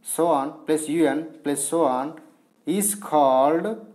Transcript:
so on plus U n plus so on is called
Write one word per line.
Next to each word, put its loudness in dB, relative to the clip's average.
so -2
on -2
plus -2
U 2
n -2
plus -4
so 0
on -2
is -2
called 2